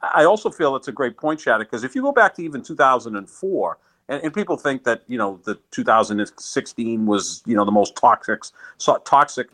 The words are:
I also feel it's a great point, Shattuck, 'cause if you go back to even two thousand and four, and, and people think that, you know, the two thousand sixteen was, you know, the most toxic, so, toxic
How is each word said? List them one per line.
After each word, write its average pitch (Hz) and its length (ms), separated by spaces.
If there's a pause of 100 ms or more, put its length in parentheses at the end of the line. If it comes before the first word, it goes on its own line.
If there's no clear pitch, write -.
I 165 240
also 214 240
feel 139 260
it's 127 120
a 127 60
great 120 240
point, 156 240
Shattuck, 110 280
'cause 113 140
if 131 120
you 262 60
go 277 100
back 226 240
to 180 80
even 143 180
two 160 140
thousand 120 420
and 98 120
four, 139 500 (280)
and, 139 160
and 156 100
people 196 220
think 135 300
that, 117 220
you 123 100
know, 98 260
the 104 120 (160)
two 123 120
thousand 107 420 (140)
sixteen 113 680
was, 104 400
you 113 100
know, 104 100
the 101 60
most 104 260
toxic, 110 460 (340)
so, 135 220
toxic 139 540